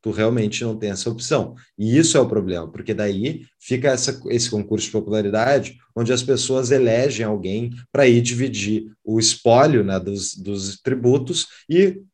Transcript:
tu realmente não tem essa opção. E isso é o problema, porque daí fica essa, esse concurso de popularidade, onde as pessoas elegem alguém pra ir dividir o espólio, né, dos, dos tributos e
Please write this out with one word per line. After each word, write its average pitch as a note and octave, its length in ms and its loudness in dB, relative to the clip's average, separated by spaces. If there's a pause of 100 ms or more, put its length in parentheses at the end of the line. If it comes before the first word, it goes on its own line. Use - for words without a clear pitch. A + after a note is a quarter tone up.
tu A2 80 -4
realmente A2 520 0
não A2 140 -4
tem G#2+ 140 -6
essa G2 180 -6
opção. A#2 460 -2 (240)
E A2 180 2
isso D#3+ 220 4
é - 20 6
o A#2 80 2
problema, F2+ 420 -4
porque - 220 -10
daí G#2 540 -4 (120)
fica B2+ 300 -2
essa, C3 380 -2
esse A#2+ 240 -2
concurso G#2 340 -2
de - 80 -10
popularidade, G#2+ 840 0 (180)
onde A#2 160 0
as B2 100 0
pessoas C3 480 0
elegem A#2+ 540 2
alguém G#2+ 460 -4 (200)
pra C#3 160 4
ir A#2+ 140 6
dividir A2 720 -4 (100)
o A2 160 -2
espólio, C3+ 640 4
né, F#2+ 160 -2
dos, G2 360 -6
dos G2 440 -10
tributos B2+ 680 0 (240)
e F#3 320 2 (100)